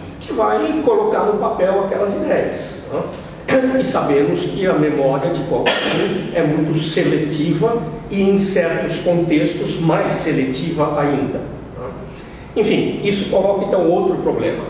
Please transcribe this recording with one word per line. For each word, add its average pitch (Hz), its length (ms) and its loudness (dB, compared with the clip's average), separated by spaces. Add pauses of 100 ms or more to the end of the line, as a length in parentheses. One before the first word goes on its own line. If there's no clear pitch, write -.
(200)
que - 120 -10
vai 311 540 0
colocar 214 400 2
no 208 140 2
papel 196 460 2
aquelas 202 300 0
ideias, - 760 -2
né? 156 100 -2 (800)
E - 40 2
sabemos 156 600 2
que 185 200 -2
a 180 80 4
memória 143 580 2
de 160 120 -2
qualquer - 300 0
um - 640 -2
é 165 40 2
muito 156 360 0
seletiva 156 1040 0 (280)
e, 196 120 0
em 196 160 6
certos 165 600 0
contextos, 160 840 2
mais 160 320 2
seletiva 147 880 0
ainda, 143 380 0
né? - 500 -10 (640)
Enfim, 190 480 2
isso 202 260 0
coloca 196 360 2
então 175 240 4
outro 180 280 2
problema. - 520 -2